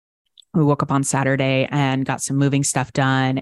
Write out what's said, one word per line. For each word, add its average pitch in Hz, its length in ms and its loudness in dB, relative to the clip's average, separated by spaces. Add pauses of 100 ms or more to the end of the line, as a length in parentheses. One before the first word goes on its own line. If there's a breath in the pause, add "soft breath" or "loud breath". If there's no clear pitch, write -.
(540)
we 156 120 2
woke 143 180 2
up 147 80 -4
on 139 140 0
Saturday 135 680 0
and 135 340 0
got 131 160 -4
some 139 140 -6
moving 139 300 0
stuff - 260 -2
done. 131 500 0